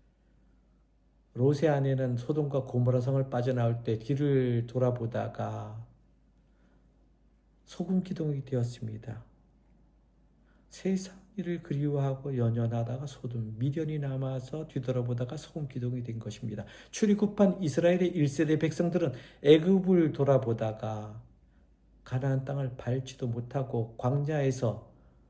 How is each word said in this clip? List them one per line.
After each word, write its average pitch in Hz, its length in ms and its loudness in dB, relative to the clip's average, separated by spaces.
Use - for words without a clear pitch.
롯의 143 340 2
아내는 135 480 0
소돔과 143 480 -2
고모라 123 360 2
성을 135 300 0
빠져나올 120 540 0
때 113 160 0
뒤를 131 640 2
돌아보다가 113 1200 -4
소금 180 340 -2
기둥이 151 440 -4
되었습니다. 113 760 -6
세상 - 440 -4
일을 170 260 -4
그리워하고 139 760 -2
연연하다가 117 680 0
소돔, 113 520 -8
미련이 151 400 -2
남아서 135 720 -4
뒤돌아보다가 123 680 -4
소금 147 320 -10
기둥이 123 340 -6
된 117 160 -8
것입니다. 107 460 -8
출애굽한 202 720 4
이스라엘의 175 460 4
일 160 200 2
세대 156 300 2
백성들은 165 540 0
애굽을 170 720 6
돌아보다가 110 1080 0
가나안 135 420 0
땅을 139 320 -4
밟지도 131 500 -4
못하고 120 680 -2
광야에서 135 920 0